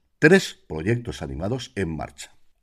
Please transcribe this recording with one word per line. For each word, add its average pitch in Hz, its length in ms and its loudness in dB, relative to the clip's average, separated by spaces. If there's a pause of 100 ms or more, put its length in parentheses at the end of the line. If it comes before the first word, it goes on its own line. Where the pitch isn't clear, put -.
(200)
tres 175 480 4
proyectos 95 540 -4
animados 85 540 -6
en 82 200 -4
marcha. - 360 -14 (320)